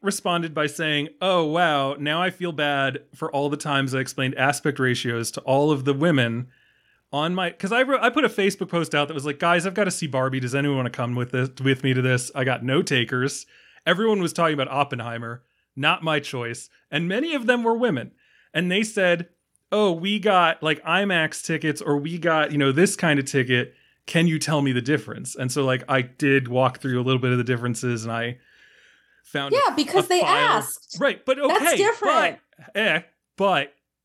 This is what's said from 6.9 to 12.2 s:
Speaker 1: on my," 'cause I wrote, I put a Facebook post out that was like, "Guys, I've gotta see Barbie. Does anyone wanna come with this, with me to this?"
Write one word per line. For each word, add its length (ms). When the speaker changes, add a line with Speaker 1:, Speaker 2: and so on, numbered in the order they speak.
Speaker 1:
on 220
my," 160
'cause 220
I 100
wrote, 200
I 80
put 140
a 40
Facebook 400
post 260
out 140
that 60
was 120
like, 140
"Guys, 260
I've 80
gotta 160
see 160
Barbie. 340
Does 140
anyone 220
wanna 140
come 260
with 160
this, 180
with 200
me 100
to 100
this?" 340